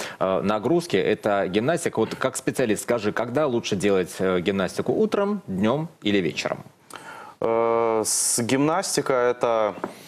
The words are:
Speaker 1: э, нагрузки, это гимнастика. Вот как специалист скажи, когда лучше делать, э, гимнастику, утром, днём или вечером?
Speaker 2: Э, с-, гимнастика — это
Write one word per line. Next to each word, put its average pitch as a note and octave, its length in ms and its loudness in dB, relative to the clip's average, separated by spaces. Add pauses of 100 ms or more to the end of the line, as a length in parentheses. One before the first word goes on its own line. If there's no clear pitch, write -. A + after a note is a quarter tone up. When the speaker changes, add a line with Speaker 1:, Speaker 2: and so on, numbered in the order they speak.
(180)
Speaker 1:
э, F#2+ 220 2
нагрузки, A2 560 0
это G2+ 500 2
гимнастика. A#2+ 520 0
Вот A2 160 0
как B2+ 200 -2
специалист A2+ 460 0
скажи, G#2+ 300 0
когда A#2+ 340 0
лучше A#2+ 300 -2
делать, F#2 440 2
э, F#2 220 2
гимнастику, G2 520 0
утром, G#3 540 0
днём A2+ 420 0 (120)
или G2+ 160 2
вечером? - 400 -2 (800)
Speaker 2:
Э, A2+ 640 2
с-, - 380 -2
гимнастика — C#3+ 720 0
это A#2+ 600 2 (320)